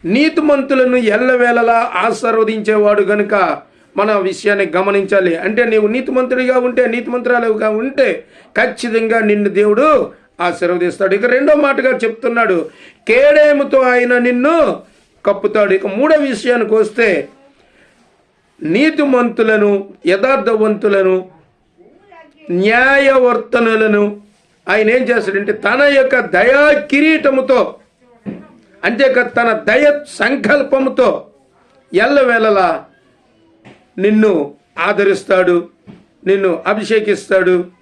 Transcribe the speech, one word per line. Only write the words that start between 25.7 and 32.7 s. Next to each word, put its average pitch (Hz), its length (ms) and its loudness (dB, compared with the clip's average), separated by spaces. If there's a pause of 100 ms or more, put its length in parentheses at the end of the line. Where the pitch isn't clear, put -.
యొక్క 262 180 2 (200)
దయా 254 280 4 (280)
కిరీటముతో, 269 680 2 (1300)
అంతేకాదు 247 520 0
తన 233 100 0 (200)
దయ 269 160 2 (340)
సంకల్పముతో 262 880 0 (960)
ఎల్లవేళలా 226 640 2 (1300)